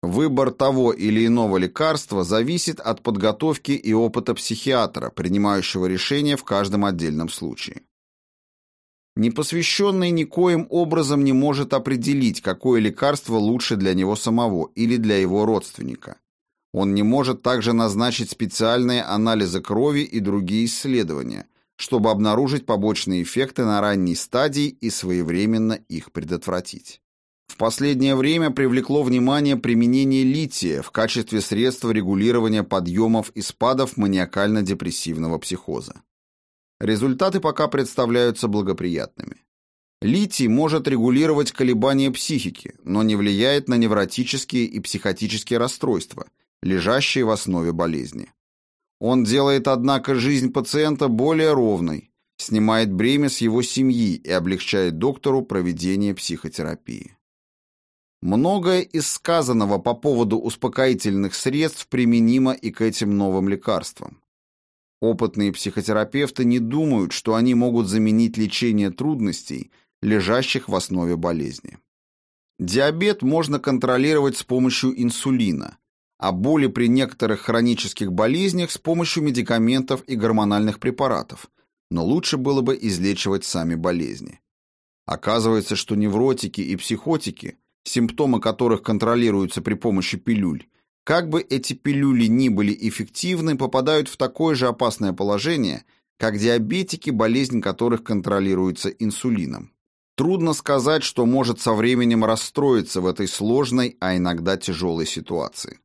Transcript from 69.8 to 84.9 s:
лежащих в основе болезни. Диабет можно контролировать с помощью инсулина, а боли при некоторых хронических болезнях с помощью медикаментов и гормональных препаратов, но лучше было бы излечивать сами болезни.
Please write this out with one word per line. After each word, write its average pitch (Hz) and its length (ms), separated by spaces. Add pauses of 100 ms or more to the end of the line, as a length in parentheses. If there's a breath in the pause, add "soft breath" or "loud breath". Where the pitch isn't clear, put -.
лежащих 110 680
в - 60
основе 90 420
болезни. 82 600 (800)
Диабет 151 640
можно 147 360
контролировать 131 800
с - 60
помощью 127 580
инсулина, 117 760 (420)
а 95 140
боли 135 340
при 117 220
некоторых 120 540
хронических 113 720
болезнях 170 580
с - 80
помощью 165 440
медикаментов 127 840
и 135 100
гормональных 107 640
препаратов, 127 680 (400)
но 85 140
лучше 143 340
было 135 240
бы 131 180
излечивать 98 640
сами 85 300
болезни. 82 640 (640)